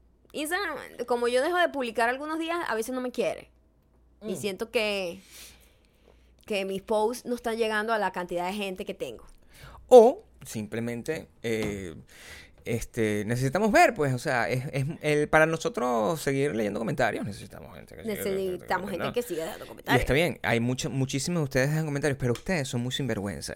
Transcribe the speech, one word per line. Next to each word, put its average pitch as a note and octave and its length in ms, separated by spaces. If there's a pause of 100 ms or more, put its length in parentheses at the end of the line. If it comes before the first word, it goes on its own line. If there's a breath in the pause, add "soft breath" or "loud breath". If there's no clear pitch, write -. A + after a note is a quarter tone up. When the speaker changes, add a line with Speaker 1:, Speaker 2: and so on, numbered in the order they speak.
(320)
Speaker 1:
Instagram, D#4+ 440 (300)
como A#3+ 220
yo B3 120
dejo F4 160
de F4 120
publicar B3 400
algunos D4+ 320
días, E4 260
a - 80
veces A3+ 180
no C4 80
me B3+ 120
quiere. - 360 (760)
Y F3+ 100
Speaker 2:
Mm. F3 40
Speaker 1:
siento G3+ 360
que, G3 480 (1300 loud breath)
que G3 180
mis F#3+ 180
posts A3 440
no A#3+ 80
están A3+ 220
llegando A3 360
a A3 60
la F#3 140
cantidad F3+ 340
de F#3 80
gente G3 300
que G3 100
tengo. B2 300 (640 loud breath)
Speaker 2:
O B3+ 360 (200)
simplemente... A#2 840 (140)
Eh, G2+ 520 (760 loud breath)
este, G#2 560
necesitamos C3+ 460
ver, D4+ 220
pues, C#3+ 200
o B2 40
sea, A#2+ 300
es, B2 240
es C3+ 140 (160)
el, D3+ 260
para D#3 180
nosotros F#3+ 720
seguir C#3 340
leyendo G#3+ 240
comentarios, D#3 460
necesitamos - 500
gente - 220
que D#2 60
siga G#3+ 120
Speaker 1:
Necesitamos F#3+ 760
gente G3+ 140
Speaker 2:
comentando. G#3+ 80
Speaker 1:
que A#3+ 100
siga D#3+ 240
dando - 180
Speaker 2:
Y - 40
Speaker 1:
comentarios. - 320
Speaker 2:
está - 140
bien, D3+ 300
hay A#2 160
mucho, B2+ 280
muchísimos C3+ 520
de D3 40
ustedes C3+ 260
dejan D#3 160
comentarios, C#3+ 320
pero B2 140
ustedes D3 360
son A#2+ 140
muy B2+ 100
sinvergüenza. G2+ 640